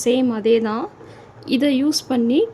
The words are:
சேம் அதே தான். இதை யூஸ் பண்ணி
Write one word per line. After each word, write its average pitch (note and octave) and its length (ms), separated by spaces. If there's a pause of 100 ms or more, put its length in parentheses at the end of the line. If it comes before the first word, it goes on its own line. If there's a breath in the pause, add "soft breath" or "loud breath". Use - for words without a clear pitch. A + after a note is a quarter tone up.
சேம் B3+ 260
அதே A3+ 300
தான். A3+ 300 (560 loud breath)
இதை C4+ 400
யூஸ் D4+ 220
பண்ணி B3+ 460